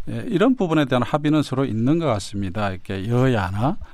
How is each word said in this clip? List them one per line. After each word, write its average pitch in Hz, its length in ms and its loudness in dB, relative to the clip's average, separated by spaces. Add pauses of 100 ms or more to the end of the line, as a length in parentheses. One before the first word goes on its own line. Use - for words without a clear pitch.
예, 113 180 -6
이런 233 280 4
부분에 156 300 2
대한 123 180 2
합의는 151 400 2
서로 135 220 -2
있는 123 340 2
것 165 80 -2
같습니다. 101 640 -2
이렇게 95 360 -6
여야나 120 680 0 (160)